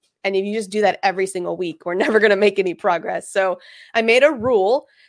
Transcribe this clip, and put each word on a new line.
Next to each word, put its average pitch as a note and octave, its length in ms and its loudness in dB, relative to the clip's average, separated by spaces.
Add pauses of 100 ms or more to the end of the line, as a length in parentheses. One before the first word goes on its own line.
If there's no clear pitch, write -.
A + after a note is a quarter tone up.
(240)
and G3 120 -2
if F#3+ 100 -2
you G#3 80 -4
just G#3+ 160 -6
do G#3 120 -2
that F#3+ 220 2
every F#3+ 240 -2
single F3 300 -6
week, F3 280 -8
we're F3 80 -4
<laughs> F#3 120 0
never G#3+ 140 2
gonna G#3 160 4
make G3+ 240 2
any F#3 140 -2
progress. F3 560 -4
So F#3+ 300 -2 (340)
I A#3 80 0
made A3+ 220 4
a D4+ 80 6
rule A#3 560 0 (220)